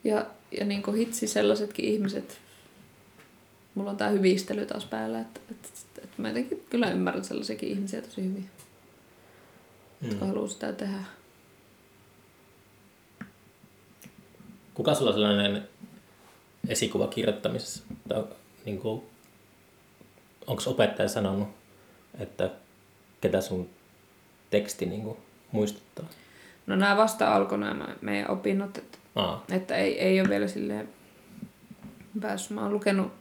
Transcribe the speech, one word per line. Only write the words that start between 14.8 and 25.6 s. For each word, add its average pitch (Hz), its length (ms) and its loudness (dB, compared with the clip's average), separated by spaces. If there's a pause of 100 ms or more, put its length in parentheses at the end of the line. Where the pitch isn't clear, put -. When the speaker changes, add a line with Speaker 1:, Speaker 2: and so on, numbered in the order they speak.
Speaker 2:
sulla 120 160 4
on 98 40 2
sellainen 104 540 4 (1000)
esikuva 104 380 0
kirjoittamisessa? - 760 -2 (260)
Tai - 160 0 (400)
niinku, 110 400 -4 (1400)
onks 123 220 -2
opettaja 104 400 4
sanonut, 101 400 0 (680)
että - 320 -2 (720)
ketä 95 200 4
sun 90 280 -4 (840)
teksti - 360 0
niinku 107 300 -6 (360)
muistuttaa? 104 520 -2 (600)